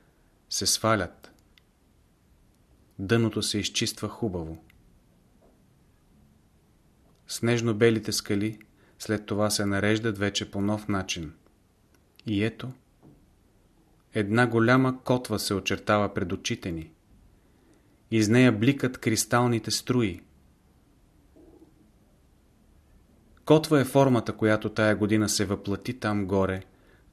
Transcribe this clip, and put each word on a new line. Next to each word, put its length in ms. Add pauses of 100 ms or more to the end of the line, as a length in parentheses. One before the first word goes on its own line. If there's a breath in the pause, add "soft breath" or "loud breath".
(500 soft breath)
се 160
свалят. 640 (1700)
Дъното 420
се 160
изчиства 520
хубаво. 540 (2750)
Снежно-белите 840
скали – 480 (400 soft breath)
след 260
това 240
се 160
нареждат 520
вече 340
по 100
нов 260
начин. 460 (920)
И 180
ето, 280 (1400)
една 340
голяма 560
котва 360
се 140
очертава 600
пред 180
очите 400
ни. 200 (1200 soft breath)
Из 180
нея 220
бликат 460
кристалните 720
струи. 500 (3250)
Котва 340
е 60
формата, 480
която 360
тая 260
година 340
се 160
въплати 540
там 260
горе, 380 (500 soft breath)